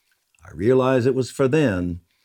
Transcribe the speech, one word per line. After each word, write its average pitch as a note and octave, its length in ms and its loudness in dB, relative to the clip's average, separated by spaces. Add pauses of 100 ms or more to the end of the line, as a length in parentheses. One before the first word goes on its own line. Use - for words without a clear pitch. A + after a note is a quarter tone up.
(440)
I - 80 -20
realize B2+ 540 2
it C3 80 0
was B2+ 160 -4
for C#3 160 -2
then, G2 540 -2 (240)